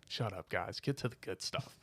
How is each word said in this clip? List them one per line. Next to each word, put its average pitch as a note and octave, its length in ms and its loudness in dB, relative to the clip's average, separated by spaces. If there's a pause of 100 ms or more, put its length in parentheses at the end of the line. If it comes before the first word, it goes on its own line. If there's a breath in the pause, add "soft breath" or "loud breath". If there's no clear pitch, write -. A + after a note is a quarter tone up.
Shut A2 260 0
up, F2+ 160 -4
guys. F#2 300 2
Get C#3 180 2
to - 100 -2
the A#2 140 0
good - 200 -4
stuff. - 420 -2